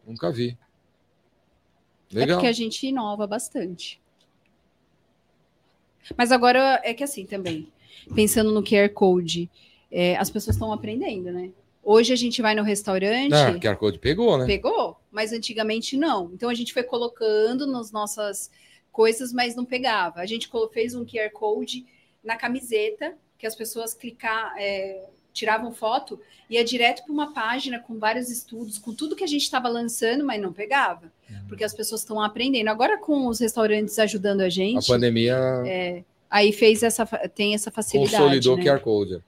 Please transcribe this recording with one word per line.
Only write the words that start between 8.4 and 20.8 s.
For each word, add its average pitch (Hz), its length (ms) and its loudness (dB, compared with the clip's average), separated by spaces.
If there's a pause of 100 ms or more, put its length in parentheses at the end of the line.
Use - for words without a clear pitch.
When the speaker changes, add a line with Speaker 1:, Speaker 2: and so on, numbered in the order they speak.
Speaker 2:
no 214 100 2
Q 208 140 2
R 202 120 6
Code, 175 640 2 (400)
é, 175 260 2
as - 140 -2
pessoas 208 260 -2
tão 220 160 -4
aprendendo, 214 600 -6
né? 180 180 -10 (320)
Hoje 226 300 6
a 254 40 4
gente 240 260 -2
vai 214 120 2
no 214 80 0
restaurante 208 680 0
Speaker 1:
Não, 151 260 6
o 90 40 -8
Q 113 80 0
R 98 80 0
Code 101 220 0
pegou, 175 400 2
né? 127 80 0
Speaker 2:
Pegou, 202 520 -2 (120)
mas 220 220 -4
antigamente 220 640 -4
não. 226 360 0
Então 240 160 -6
a 240 60 -2
gente 233 180 -6
foi 247 100 -2
colocando 233 840 0
nas 247 240 -6
nossas 208 600 -6 (400)
coisas, 226 420 2
mas 240 220 -2
não 247 100 -6
pegava. 226 560 -2
A 185 60 -6
gente 226 220 -8
colo-, 220 220 -2
fez 247 240 -4